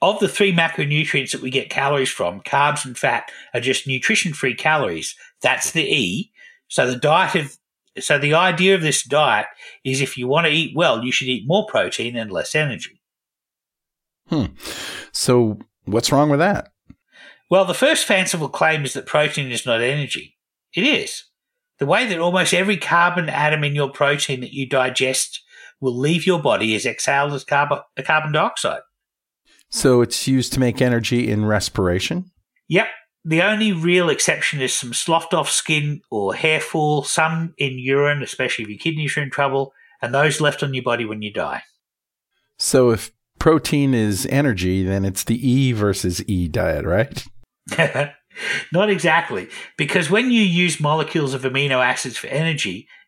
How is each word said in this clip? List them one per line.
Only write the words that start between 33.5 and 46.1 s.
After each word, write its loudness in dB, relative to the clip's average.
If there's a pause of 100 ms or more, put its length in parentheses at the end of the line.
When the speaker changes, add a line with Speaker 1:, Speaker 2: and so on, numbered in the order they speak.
Speaker 1:
real 2
exception 0
is -2
some -8
sloughed 0
off 0
skin -2 (100)
or -2
hair 0
fall, 0
some -2
in -4
urine, 0
especially -4
if -12
your -12
kidneys -4
are -2
in -6
trouble, -2 (280)
and -4
those 2
left 2
on -2
your -6
body -2
when -8
you -8
die. -6 (960)
Speaker 2:
So 4
if -2 (260)
protein 4
is 2
energy, 2
then 0
it's -4
the 0
E 4
versus 0